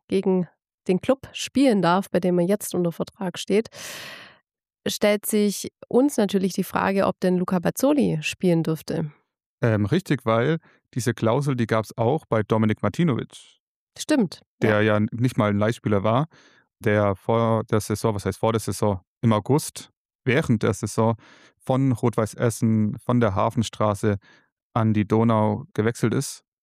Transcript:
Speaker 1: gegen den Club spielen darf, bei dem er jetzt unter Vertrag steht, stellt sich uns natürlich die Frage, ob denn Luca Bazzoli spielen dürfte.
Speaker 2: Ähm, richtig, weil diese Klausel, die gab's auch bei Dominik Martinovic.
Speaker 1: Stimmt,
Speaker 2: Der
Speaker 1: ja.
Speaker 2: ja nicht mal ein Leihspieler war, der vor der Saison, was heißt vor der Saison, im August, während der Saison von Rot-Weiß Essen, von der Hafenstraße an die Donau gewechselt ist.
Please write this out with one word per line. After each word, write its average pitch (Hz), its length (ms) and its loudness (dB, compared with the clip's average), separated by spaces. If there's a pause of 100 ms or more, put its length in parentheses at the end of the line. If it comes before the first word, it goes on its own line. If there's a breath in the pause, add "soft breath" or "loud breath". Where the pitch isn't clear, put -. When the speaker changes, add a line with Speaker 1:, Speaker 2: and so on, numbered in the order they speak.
Speaker 1:
gegen 190 400 0 (400)
den 180 140 0
Club - 320 -2
spielen 247 500 0
darf, 180 280 2
bei 180 100 0
dem 180 180 0
er 175 80 2
jetzt 202 300 -2
unter 175 160 0
Vertrag - 480 -8
steht, 208 280 -2 (1160 loud breath)
stellt 208 400 0
sich 208 460 -2 (160)
uns 269 280 2
natürlich 196 360 0
die 190 120 -4
Frage, 196 420 0
ob 190 120 -2
denn 180 180 0
Luca 180 220 0
Bazzoli 196 640 0
spielen 165 400 0
dürfte. 156 480 -4 (500)
Speaker 2:
Ähm, 110 260 2
richtig, 151 380 -2
weil 120 340 2 (360 soft breath)
diese 123 180 -2
Klausel, 131 440 0
die 117 100 0
gab's 110 320 -2
auch 123 280 0
bei 110 180 0
Dominik 110 380 0
Martinovic. - 760 -4 (400)
Speaker 1:
Stimmt, 247 440 0 (200)
Speaker 2:
Der 107 200 4
Speaker 1:
ja. 107 180 4
Speaker 2:
ja 107 100 2
nicht 117 260 -2
mal 104 140 2
ein 101 80 0
Leihspieler 104 460 0
war, 120 240 2 (500 soft breath)
der 104 380 2
vor 113 480 0
der 110 160 0
Saison, 110 340 -2
was 98 100 -8
heißt 98 140 -4
vor 113 140 2
der 113 80 -2
Saison, 104 400 -2 (200)
im 113 120 2
August, - 580 -2 (340)
während 123 380 0
der 110 100 0
Saison 110 440 -2 (420 soft breath)
von 135 340 0
Rot-Weiß 113 420 -2
Essen, 110 640 0
von 123 220 0
der 104 140 2
Hafenstraße 107 840 0 (560 soft breath)
an 110 220 0
die 104 120 2
Donau 110 580 2 (100)
gewechselt 110 400 0
ist. - 280 -2 (200)